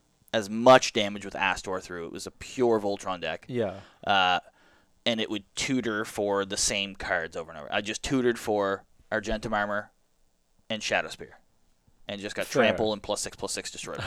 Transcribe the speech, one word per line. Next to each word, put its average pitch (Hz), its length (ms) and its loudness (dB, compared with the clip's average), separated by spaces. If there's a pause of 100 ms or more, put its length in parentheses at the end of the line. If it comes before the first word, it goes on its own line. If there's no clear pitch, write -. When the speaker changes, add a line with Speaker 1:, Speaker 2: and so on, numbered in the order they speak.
(340)
Speaker 1:
as 107 160 0
much 123 440 8
damage 101 320 -2
with 98 100 -10
Astor 92 460 0
through. 85 240 -8
It - 80 -10
was - 120 -10
a 95 60 -10
pure 117 480 2
Voltron 101 400 -4
deck. 82 300 -6
Speaker 2:
Yeah. 113 240 -2 (340)
Speaker 1:
Uh, 92 320 6 (680)
and 117 140 0
it 107 100 -2
would 104 140 -4 (140)
tutor 113 480 -2
for 101 400 -2
the 98 100 -8
same 98 400 -2
cards 85 400 -4
over 82 160 -10
and 78 80 -14
over. 71 140 -12
I 104 80 0
just 107 200 -6
tutored 120 380 2
for 98 440 0 (280)
Argentum 107 400 -4
Armor 104 400 -2 (800)
and 110 120 -4
Shadow 87 280 0
Spear, - 280 -16 (680)
and 101 140 -8
just 104 140 -6
got 98 100 -4
Speaker 2:
Fair. 135 180 2
Speaker 1:
trample 110 300 2
and 98 100 -8
plus 104 160 -4
six, - 160 -8
plus - 160 -6
six - 200 -8
destroyed. - 360 -10